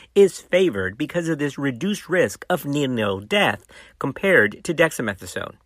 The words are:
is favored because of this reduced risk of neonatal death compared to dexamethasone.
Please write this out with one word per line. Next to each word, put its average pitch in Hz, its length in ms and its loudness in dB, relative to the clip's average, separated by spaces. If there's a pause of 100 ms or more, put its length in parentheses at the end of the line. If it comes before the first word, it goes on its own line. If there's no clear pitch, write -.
(140)
is 196 260 6
favored 104 560 0
because 165 320 -4
of 156 120 -2
this 143 180 -4
reduced 139 500 -4
risk 156 400 0
of 175 140 -2
neonatal 117 680 -2
death 202 380 0 (320)
compared 131 640 2
to 175 100 -6
dexamethasone. 120 920 -4